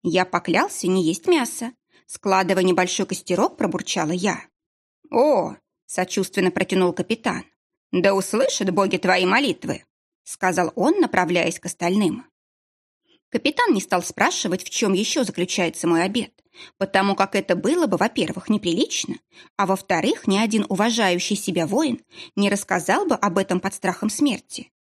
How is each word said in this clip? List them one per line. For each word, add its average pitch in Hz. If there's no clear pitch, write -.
"Я 180
поклялся 185
не 185
есть 165
мясо", 247
складывая 190
небольшой 185
костерок, 185
пробурчала 170
я. 180
"О", 240
сочувственно 185
протянул 185
капитан. -
"Да 185
услышат 196
боги 190
твои 180
молитвы", 196
сказал 180
он, 330
направляясь 175
к -
остальным. 185
Капитан 392
не 196
стал 185
спрашивать, 202
в -
чем 196
еще 220
заключается 175
мой 170
обед, 208
потому 196
как 196
это 190
было 294
бы, 185
во-первых, 180
неприлично, 208
а 202
во-вторых, 190
ни 196
один 214
уважающий 202
себя 170
воин 262
не 202
рассказал 202
бы 269
об 196
этом 190
под 190
страхом 185
смерти. -